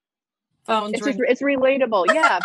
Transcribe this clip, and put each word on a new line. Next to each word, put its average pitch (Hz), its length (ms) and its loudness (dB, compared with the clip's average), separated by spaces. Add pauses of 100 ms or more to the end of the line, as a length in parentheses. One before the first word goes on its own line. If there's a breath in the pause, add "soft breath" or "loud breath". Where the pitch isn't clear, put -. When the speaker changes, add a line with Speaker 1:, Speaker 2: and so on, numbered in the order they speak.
(680)
Speaker 1:
Phones 214 280 -2
Speaker 2:
it's 233 120 -4
just, 269 120 -2
Speaker 1:
ring- 240 120 0
Speaker 2:
it's 262 120 0
relatable. 262 680 2
Speaker 1:
<laughs> - 60 -4
Speaker 2:
Yeah, 277 300 0